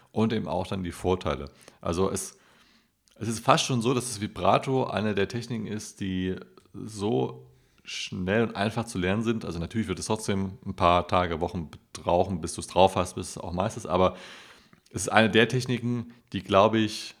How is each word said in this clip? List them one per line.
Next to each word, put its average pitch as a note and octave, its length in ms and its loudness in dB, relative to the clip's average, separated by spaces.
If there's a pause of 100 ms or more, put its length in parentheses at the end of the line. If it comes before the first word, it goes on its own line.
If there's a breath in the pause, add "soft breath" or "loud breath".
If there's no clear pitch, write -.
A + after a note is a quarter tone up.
(120)
und A3 220 0
eben G#2 140 -2
auch F2+ 200 -2
dann F#2+ 160 -4
die E2+ 80 -4
Vorteile. D#2+ 540 -2 (340 loud breath)
Also F2 300 0
es, - 280 -6 (800 soft breath)
es G#2 100 -6
ist A2+ 180 -4
fast D3+ 200 6
schon B2 160 0
so, B2 120 2
dass B2 140 -2
das G2+ 120 -8
Vibrato G#2 680 2
eine G#2 260 -2
der G2 140 2
Techniken A2+ 400 -8
ist, G#2 320 -10
die F#2 360 -2 (380)
so G#2+ 720 -4 (380 soft breath)
schnell G2+ 640 -2
und - 80 -12
einfach G#2+ 300 -2
zu - 120 -8
lernen F#2+ 260 0
sind. A2 220 -2
Also E2+ 140 -6
natürlich G2+ 280 -4
wird F2+ 120 -4
es - 80 -6
trotzdem G2 580 -2
ein G2 100 -6
paar F2 320 4
Tage, F2+ 340 2
Wochen E2+ 280 -4 (240)
brauchen, F2+ 480 0
bis - 140 -8
du G2 60 -8
es - 60 -12
drauf F#2+ 280 4
hast, F2+ 180 0
bis F#2+ 180 -8
es - 60 -14
auch F2+ 160 -10
meisterst, F#2+ 340 -2
aber F2+ 280 4 (760 loud breath)
es G2 140 -6
ist G2+ 60 -4
eine G#2+ 200 6
der A2 200 6
Techniken, A#2+ 640 -4 (200 loud breath)
die, G2 80 -4
glaube G#2 380 4
ich, - 420 -2